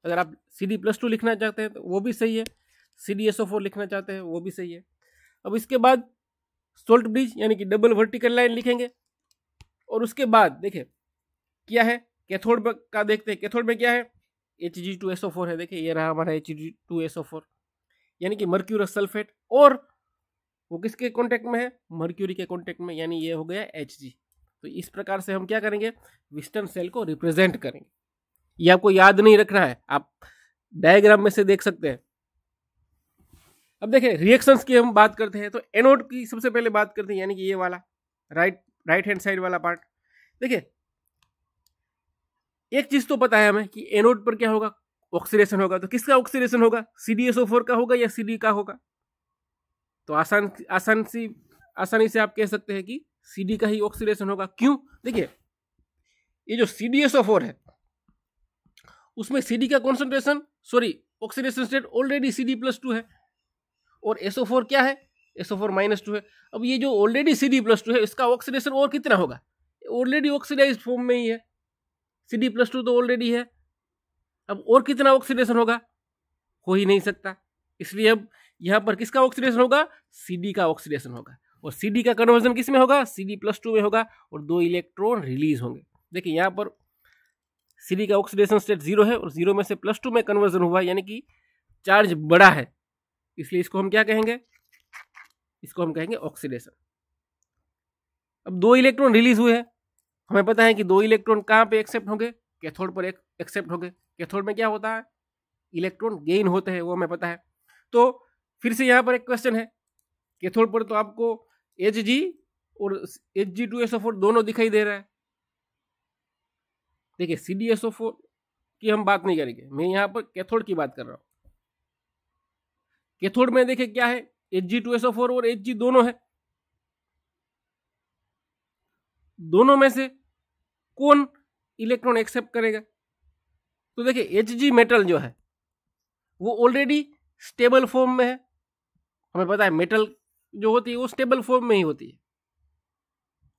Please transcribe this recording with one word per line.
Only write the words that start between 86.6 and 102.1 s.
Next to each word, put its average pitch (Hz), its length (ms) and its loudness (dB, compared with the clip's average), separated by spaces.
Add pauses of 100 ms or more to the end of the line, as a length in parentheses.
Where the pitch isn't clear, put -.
सीडी 196 240 -4
का 202 120 2
ऑक्सीडेशन 202 400 2
स्टेट 196 220 -4
ज़ीरो 202 240 2
है 233 120 0
और 175 160 -8
ज़ीरो 175 220 0
में 202 100 0
से 208 120 -8
प्लस 208 260 -6
टू 254 80 -6
में 233 140 2
कन्वर्जन 202 380 0
हुआ, 175 200 2
यानी 185 200 -2
कि 214 200 -14 (640)
चार्ज 196 260 4
बड़ा 165 380 8
है, 151 220 -2 (640)
इसलिए 175 220 -4
इसको 185 180 -6
हम 196 120 -2
क्या 214 140 4
कहेंगे? 220 340 -2 (1200)
इसको - 200 -8
हम 160 100 -2
कहेंगे 165 260 -6
ऑक्सीडेशन। 143 520 -12 (1800)
अब 185 140 -8
दो 226 160 8
इलेक्ट्रॉन 262 380 6
रिलीज 233 240 6
हुए 233 160 4
हैं, 233 100 -2 (680)
हमें 202 140 4
पता 226 200 4
है 226 100 6
कि 208 100 -2
दो 190 180 4
इलेक्ट्रॉन 220 420 2
कहाँ 220 220 4
पे 214 140 0
एक्सेप्ट 214 280 -8
होंगे? 214 220 -6 (320)